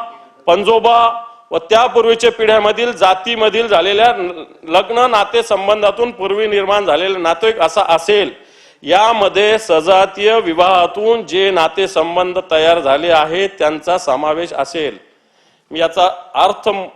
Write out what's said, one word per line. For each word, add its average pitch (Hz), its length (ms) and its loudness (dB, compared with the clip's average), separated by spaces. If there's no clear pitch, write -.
पणजोबा 226 760 2
व 165 80 -4
त्यापूर्वीचे 226 720 2
पिढ्यामधील 220 640 0
जातीमधील 214 760 0
झालेल्या 202 440 2
लग्न 190 360 0
नातेसंबंधातून 208 1000 0
पूर्वी 202 360 -4
निर्माण 202 380 -2
झालेले 185 340 -2
नातेवाईक 180 420 -2
असा 170 280 0
असेल. 165 420 0
यामध्ये 208 760 2
सजातीय 190 840 2
विवाहातून 180 840 0
जे 190 240 0
नातेसंबंध 180 880 -2
तयार 165 300 2
झाले 147 300 0
आहेत 165 480 0
त्यांचा 156 400 -2
समावेश 151 540 -4
असेल." 139 460 -6
मी 156 100 -10
याचा 170 280 0
अर्थ 196 340 0